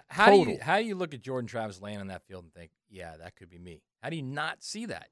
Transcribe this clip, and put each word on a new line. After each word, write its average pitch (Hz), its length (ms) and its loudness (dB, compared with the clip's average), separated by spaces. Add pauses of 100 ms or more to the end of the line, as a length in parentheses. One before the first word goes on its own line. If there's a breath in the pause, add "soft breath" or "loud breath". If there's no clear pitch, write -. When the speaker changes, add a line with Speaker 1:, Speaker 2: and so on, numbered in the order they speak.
Speaker 1:
how 208 180 4
do 202 120 12
Speaker 2:
total. 147 160 4
Speaker 1:
you, - 60 -6
how 180 180 2
do 226 60 0
you 214 100 -4
look 175 200 -4
at 120 80 -12
Jordan 127 260 -4
Travis 107 320 -6
laying 104 180 -10
on 98 100 -10
that 92 180 -10
field 92 180 -16
and 80 100 -20
think, 85 160 -20 (180)
"Yeah, 87 280 -14
that 85 180 -18
could 87 160 -20
be 87 80 -20
me"? 87 240 -18 (200)
How 127 80 -8
do 165 60 -6
you 151 60 -6
not 147 400 -6
see 226 240 -10
that? 98 240 -12